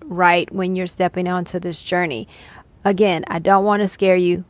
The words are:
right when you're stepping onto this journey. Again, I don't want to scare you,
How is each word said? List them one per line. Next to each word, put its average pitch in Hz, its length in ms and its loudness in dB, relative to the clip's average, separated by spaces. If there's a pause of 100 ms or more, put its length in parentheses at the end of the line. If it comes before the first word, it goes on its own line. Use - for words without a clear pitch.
right 175 480 2
when 185 220 -2
you're 185 120 -4
stepping 180 400 -2
onto 180 320 -4
this 175 220 -6
journey. 165 460 -4 (580)
Again, 190 420 2
I 170 120 -6
don't 196 260 2
want 208 160 2
to 202 60 0
scare 185 280 2
you, 180 340 0